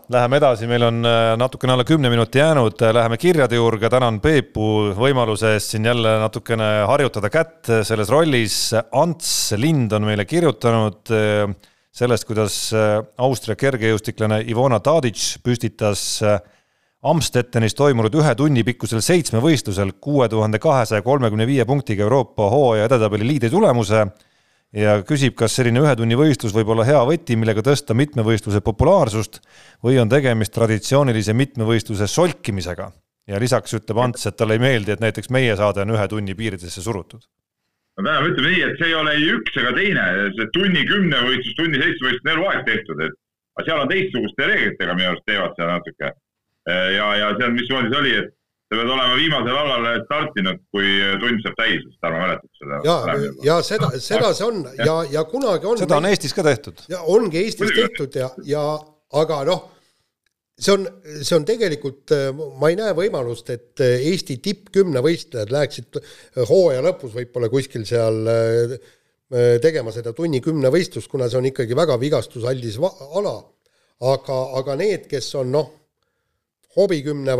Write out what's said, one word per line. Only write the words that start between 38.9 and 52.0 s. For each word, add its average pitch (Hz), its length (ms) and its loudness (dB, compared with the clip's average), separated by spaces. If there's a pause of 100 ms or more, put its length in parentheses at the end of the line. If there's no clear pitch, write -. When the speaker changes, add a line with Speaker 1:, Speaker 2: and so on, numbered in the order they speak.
Speaker 2:
ei 165 80 0
ole 151 180 -2
ei 151 160 0
üks - 240 -6
ega 123 180 0
teine. 160 320 0 (300)
See 110 160 -6
tunni 175 340 0
kümne 151 380 0
võistlus, 127 320 -4
tunni 156 240 -2
seitsme 151 300 -2
võistlus 123 160 -6
on 156 100 -2
eluaeg 165 320 -2
tehtud, 80 380 -4
et, - 120 -10 (380)
aga - 140 -8
seal 156 120 0
on 131 120 -2
teistsuguste 131 580 -2
reeglitega 98 460 -2
minu 90 160 0
arust - 160 -10
teevad 95 260 -2
seal 85 160 -2
natuke. 80 440 -8 (500)
Ja, 92 480 0
ja 104 120 0 (120)
see 120 80 0
on, 117 80 -2
mismoodi 123 380 -2
see 139 100 0
oli, 120 160 0
et 92 140 -6 (340)
sa - 80 -6
pead 117 160 -2
olema 127 240 0
viimasel 135 460 0
alal 131 240 -2 (180)
startinud, 107 540 -4 (180)
kui 101 140 0 (340)
tund 117 220 -2
saab 98 160 -8
täis, 104 240 -2
sest - 180 -20